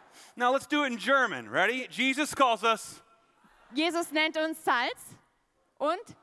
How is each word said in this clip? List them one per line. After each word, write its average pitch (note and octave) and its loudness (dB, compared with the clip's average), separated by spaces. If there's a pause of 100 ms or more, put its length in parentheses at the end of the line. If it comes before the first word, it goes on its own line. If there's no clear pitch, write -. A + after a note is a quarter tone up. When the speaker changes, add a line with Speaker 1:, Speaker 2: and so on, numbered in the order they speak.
(360)
Speaker 1:
Now B3 2
let's C4+ 0
do D4 2
it C4 -2
in A#3 -6
German. F#3+ 0
Ready? G3+ 0
Jesus B3+ -2
calls A#3 4
us A3+ 0 (720)
Speaker 2:
Jesus D#4+ 0
nennt D#4 0
uns D#4 -4
Salz C#4+ 0 (760)
und E4 -2 (220)